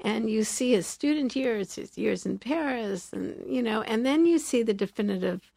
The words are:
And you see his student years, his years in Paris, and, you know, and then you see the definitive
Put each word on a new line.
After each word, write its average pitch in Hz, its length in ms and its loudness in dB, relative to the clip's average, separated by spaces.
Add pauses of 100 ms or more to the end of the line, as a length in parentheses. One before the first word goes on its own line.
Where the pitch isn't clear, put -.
And 220 280 -2
you 220 140 2
see 247 300 0
his 180 140 2
student 294 480 0
years, 233 400 -2
his - 220 -12
years 202 280 0
in 190 120 -2
Paris, 240 760 -4
and, - 340 -8
you 262 160 -2
know, 220 200 0
and 226 220 0
then 302 200 6
you 339 140 6
see 254 240 2
the 220 100 2
definitive 190 840 -2